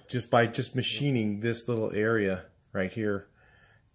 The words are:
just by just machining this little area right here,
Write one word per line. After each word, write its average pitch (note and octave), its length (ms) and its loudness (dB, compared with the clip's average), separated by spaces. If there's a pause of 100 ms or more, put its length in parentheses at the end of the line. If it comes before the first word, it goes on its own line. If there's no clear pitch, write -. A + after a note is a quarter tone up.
just B2 220 -6
by A#2+ 200 6
just B2 280 -4
machining A#2 640 0
this A2+ 260 -2
little A2 280 -2
area G#2 500 2 (280)
right F#2 200 -2
here, G#2 340 -2 (680)